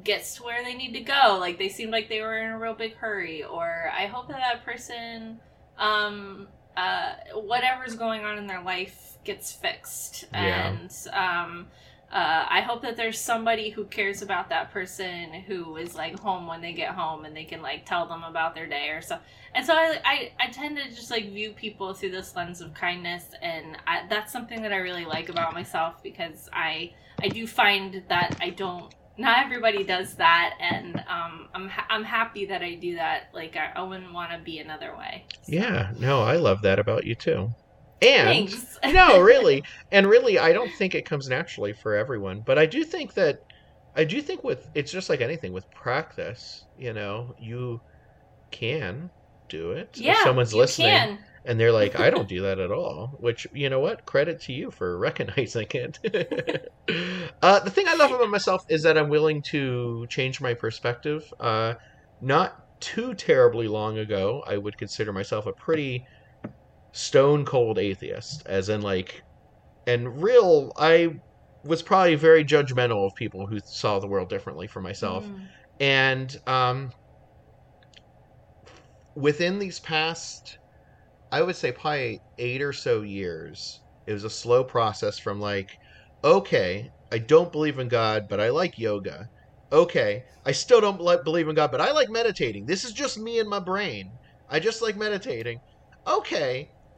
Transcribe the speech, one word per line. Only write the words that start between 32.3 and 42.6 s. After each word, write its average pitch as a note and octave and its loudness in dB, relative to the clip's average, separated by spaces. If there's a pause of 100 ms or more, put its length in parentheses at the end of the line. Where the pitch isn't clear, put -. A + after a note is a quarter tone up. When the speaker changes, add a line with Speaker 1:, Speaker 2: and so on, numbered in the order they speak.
Speaker 1:
that F#3 -6
I F3 -8
do F3 -6
that. D#3+ -4
Like, D#3+ -12
I, D#3 -4
I F3+ -6
wouldn't F#3 -12
wanna E3+ -10
be D#3+ -12
another D#3 -12
way, - -14 (160)
so. C#3+ -4
Speaker 2:
Yeah, E3 0
no, B2+ 2
I A#2+ 2
love B2 2
that G2 4
about G#2 0
you, A2+ -4
too. - -2 (520)
And G#3+ 6
Speaker 1:
Thanks. - -14
<laughs> C#4+ 0
Speaker 2:
no, D4+ 10
really. F#3 8 (280)
And G3 8
really, A3 8
I E3 8
don't F#3+ 0
think F#3 -2
it C#3+ -4
comes C#3 -4
naturally B2+ -4
for G#2+ -2
everyone, G#2 -2
but C3+ 4
I D#3 8